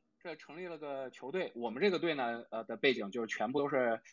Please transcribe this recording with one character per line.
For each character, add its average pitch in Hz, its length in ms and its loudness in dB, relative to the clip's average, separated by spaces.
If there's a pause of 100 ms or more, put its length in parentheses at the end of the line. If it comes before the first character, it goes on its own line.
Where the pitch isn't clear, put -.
(180)
这 165 180 -10
成 147 200 -16
立 180 100 -8
了 165 120 -8
个 135 320 -6
球 131 200 -12
队。 170 240 -2
我 120 140 0
们 123 140 -2
这 202 80 6
个 170 80 4
队 160 160 0
呢， 117 360 -2
呃， 110 140 -4
的 113 140 -6
背 135 160 6
景 104 160 -4
就 117 100 -4
是 - 60 -2
全 113 260 0
部 143 60 2
都 143 100 2
是 123 320 4 (120)